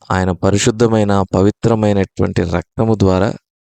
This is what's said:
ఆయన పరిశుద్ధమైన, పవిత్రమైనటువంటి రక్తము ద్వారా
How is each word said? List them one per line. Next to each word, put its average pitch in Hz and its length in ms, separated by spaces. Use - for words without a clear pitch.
ఆయన 92 200
పరిశుద్ధమైన, 104 960
పవిత్రమైనటువంటి 101 1080
రక్తము 87 520
ద్వారా 98 400